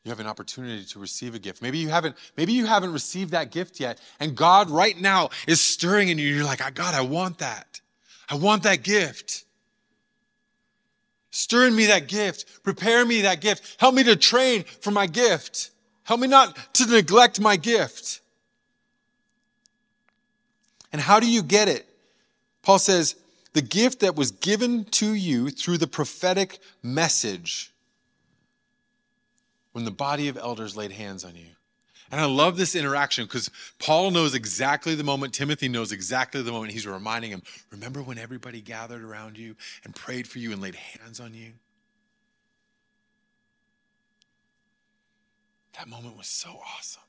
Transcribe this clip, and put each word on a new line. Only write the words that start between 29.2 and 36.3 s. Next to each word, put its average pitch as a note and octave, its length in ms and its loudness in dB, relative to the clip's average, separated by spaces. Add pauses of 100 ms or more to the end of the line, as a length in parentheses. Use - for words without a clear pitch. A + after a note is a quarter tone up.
when A#2 140 -8
the G#2+ 40 -4
body C#3+ 380 -4
of B2+ 80 -8
elders A2 400 -10
laid G#2 160 -10
hands G2 320 -14
on F2 100 -20
you." E2+ 140 -20 (600)
And C#3+ 100 -6
I D#3 60 2
love D#3 320 2
this F#3 160 -2
interaction C#3 520 -2
'cause A#2 220 -8 (300)
Paul F3 320 2
knows D#3+ 240 0
exactly C3+ 600 -4
the D3+ 80 -6
moment. C#3 300 -4
Timothy C#3+ 340 -4
knows A#2 260 -4
exactly B2 500 -6